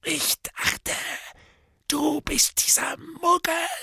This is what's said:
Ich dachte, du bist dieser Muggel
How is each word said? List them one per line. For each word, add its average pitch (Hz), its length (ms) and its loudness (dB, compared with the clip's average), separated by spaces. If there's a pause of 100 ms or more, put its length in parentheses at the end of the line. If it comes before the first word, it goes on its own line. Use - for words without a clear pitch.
Ich - 400 0
dachte, - 500 -2 (960)
du 294 340 0
bist - 440 2
dieser - 320 2
Muggel - 560 0 (300)